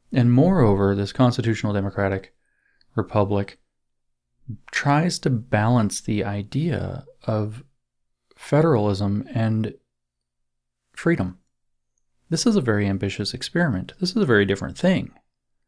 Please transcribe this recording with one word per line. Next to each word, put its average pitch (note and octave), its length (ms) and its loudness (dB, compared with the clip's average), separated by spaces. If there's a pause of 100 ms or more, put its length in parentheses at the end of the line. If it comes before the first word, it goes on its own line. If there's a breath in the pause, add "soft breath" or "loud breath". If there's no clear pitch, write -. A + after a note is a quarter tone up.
(120)
And A#2+ 220 4
moreover, A#2 640 4
this G2+ 180 -4
constitutional A#2 600 0
democratic G2 600 -4 (640)
republic G#2 640 -2 (1120)
tries D3+ 480 0
to D#3+ 100 -2
balance A2 720 0
the G#2 220 -4
idea G2+ 800 -6 (200)
of G#2+ 380 -4 (720)
federalism G#2 960 0
and A2 440 0 (1200)
freedom. A#2 440 -2 (920)
This D#3+ 160 0
is A3 80 2
a G3 60 2
very G#2 260 0
ambitious G2 480 -4
experiment. C3+ 640 -4
This F3+ 120 -2
is - 120 -4
a - 20 4
very G#2+ 200 4
different G2 340 -4
thing. F3+ 320 0 (560)